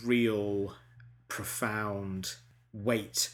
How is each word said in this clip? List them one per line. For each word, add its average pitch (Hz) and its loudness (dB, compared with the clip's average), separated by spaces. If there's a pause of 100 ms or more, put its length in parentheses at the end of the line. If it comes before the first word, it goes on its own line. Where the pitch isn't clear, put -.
real 104 4 (560)
profound 101 -4 (380)
weight 107 0